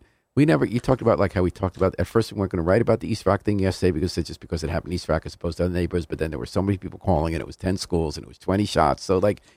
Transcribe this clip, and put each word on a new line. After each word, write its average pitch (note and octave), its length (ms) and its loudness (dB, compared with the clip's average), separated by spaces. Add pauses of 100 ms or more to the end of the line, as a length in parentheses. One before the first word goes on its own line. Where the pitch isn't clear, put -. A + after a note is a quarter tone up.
(340)
we C#3 100 4
never, D3+ 200 4
you A#2+ 160 -2
talked - 220 0
about, G#2+ 180 4
like, F#2+ 140 2
how F2+ 80 2
we F2+ 100 2
talked - 240 -4
about, F#2 220 2
at F#2+ 80 -2
first - 260 0
we G#2 60 -6
weren't F#2+ 120 -2
gonna F2+ 120 -2
write F#2 200 4
about A2 160 2
the E2 100 -8
East A2 180 -4
Rock G2 160 2
thing G#2 180 0
yesterday F#2+ 320 2
because D#2+ 240 -2
it's E2+ 100 -2
just - 140 -14
because D#2+ 240 -6
it D2 60 -4
happened E2+ 220 -4
in - 20 -2
East - 140 -6
Rock D#2+ 160 0
as E2 100 -14
opposed E2+ 240 -8
to F2 60 0
other F2+ 100 -2
neighborhoods, F2 320 -2
but D2+ 120 -8
then D#2+ 120 -2
there D2 80 -8
were A#1+ 80 -8
so - 160 -2
many G2 160 2
people - 200 -12
calling, E2 360 2
and E2 60 -2
it - 60 -8
was - 100 -16
ten F#2+ 200 -2
schools, E2 400 -4
and - 80 -12
it - 40 -20
was - 100 -20
twenty G2 260 0
shots. D#2 400 2
So, F#2 140 2
like, G2+ 240 0 (140)